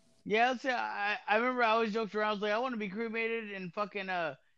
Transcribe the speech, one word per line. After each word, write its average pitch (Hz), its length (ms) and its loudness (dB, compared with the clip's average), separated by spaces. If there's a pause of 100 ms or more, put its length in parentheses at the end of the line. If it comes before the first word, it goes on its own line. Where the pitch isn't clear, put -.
(260)
Yeah, 226 260 4
that's 247 120 -6
it. 262 80 2
I, 208 440 -2 (120)
I 208 80 6
remember 247 260 2
I 226 80 6
always 226 220 4
joked 220 220 -2
around. 214 140 0
I 214 40 0
was 202 80 -4
like, 208 120 0
"I 214 60 2
wanna 247 200 -2
be 208 100 -4
cremated 226 640 -4
and 185 220 -8
fucking, 202 340 -6
uh, 170 260 -2 (240)